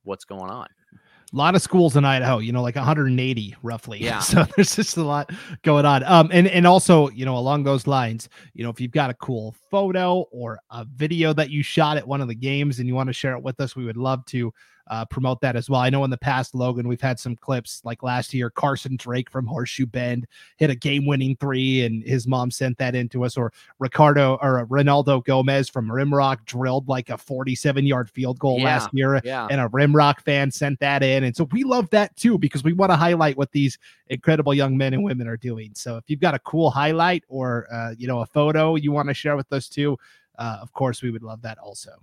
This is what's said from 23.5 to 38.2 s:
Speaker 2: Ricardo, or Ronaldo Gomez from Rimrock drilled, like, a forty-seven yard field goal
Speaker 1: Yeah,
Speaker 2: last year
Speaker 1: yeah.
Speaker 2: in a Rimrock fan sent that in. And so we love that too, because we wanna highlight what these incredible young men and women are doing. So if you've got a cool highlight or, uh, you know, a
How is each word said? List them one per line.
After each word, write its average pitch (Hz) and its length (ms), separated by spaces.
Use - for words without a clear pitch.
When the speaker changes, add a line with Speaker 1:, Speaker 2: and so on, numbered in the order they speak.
Speaker 2:
Ricardo, 139 640
or 127 260
Ronaldo 139 560
Gomez 135 460
from 117 180
Rimrock 135 560
drilled, 131 460
like, 127 200
a 117 80
forty-seven 135 680
yard 127 240
field 127 300
goal 127 200
Speaker 1:
Yeah, 127 60
Speaker 2:
last 123 260
year 135 320
Speaker 1:
yeah. 123 260
Speaker 2:
in 139 100
a 120 100
Rimrock 143 500
fan 139 320
sent 143 300
that 143 200
in. 135 220
And 123 100
so 170 200
we 247 100
love 247 280
that 208 260
too, 233 200
because 143 280
we 165 80
wanna 185 240
highlight 160 400
what 139 160
these 139 260
incredible 143 460
young 139 220
men 135 180
and 196 80
women 127 280
are 117 80
doing. 113 380
So 120 200
if 113 120
you've 151 120
got 160 140
a 135 60
cool 156 300
highlight 160 600
or, 127 440
uh, 117 240
you 123 120
know, 123 100
a 113 60